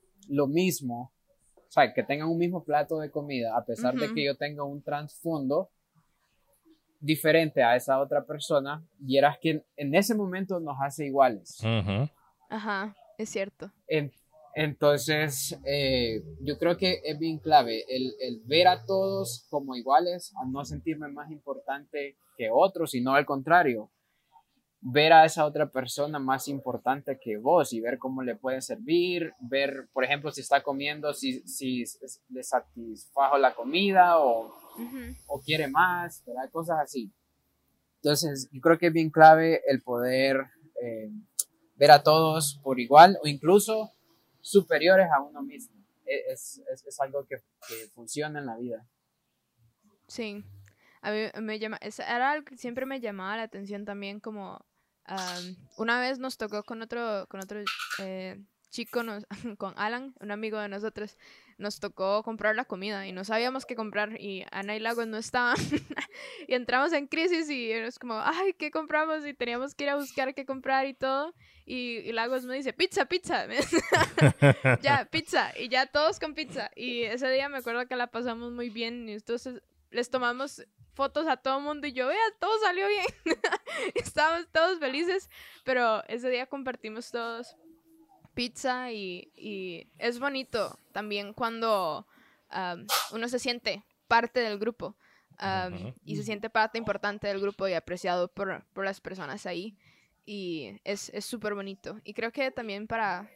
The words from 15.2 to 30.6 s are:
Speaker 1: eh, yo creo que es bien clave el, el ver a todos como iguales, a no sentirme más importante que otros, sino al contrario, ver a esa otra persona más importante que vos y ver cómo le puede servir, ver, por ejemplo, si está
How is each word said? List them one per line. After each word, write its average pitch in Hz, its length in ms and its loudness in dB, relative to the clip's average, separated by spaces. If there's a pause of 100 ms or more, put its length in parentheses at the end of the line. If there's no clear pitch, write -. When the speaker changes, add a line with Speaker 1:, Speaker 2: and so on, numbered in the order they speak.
Speaker 1:
eh, 131 560 0 (180)
yo 143 180 -4
creo 170 200 2
que 180 260 0
es 151 140 -6
bien 160 200 -2
clave 123 500 4
el, 127 320 -4
el 123 260 -6
ver 165 220 6
a 180 180 4
todos 196 640 -2
como 139 260 -4
iguales, 165 640 0
a 131 60 -8
no 135 180 -6
sentirme 151 440 -6
más 147 220 -14
importante 143 840 -10 (220)
que 113 120 -2
otros, 165 420 2
sino 131 220 0
al 143 120 4
contrario, 135 640 2 (960)
ver 147 280 6
a 160 100 12
esa 160 220 4
otra 147 240 0
persona 143 480 -4
más 135 300 0
importante 131 720 -4
que 107 200 -6
vos 143 340 4
y 113 80 -4
ver 123 180 -4
cómo 131 240 -6
le 120 140 -4
puede 131 240 -4
servir, 165 800 -2
ver, 135 520 -2
por 131 120 0
ejemplo, 143 260 -2
si 135 120 -10
está 135 200 4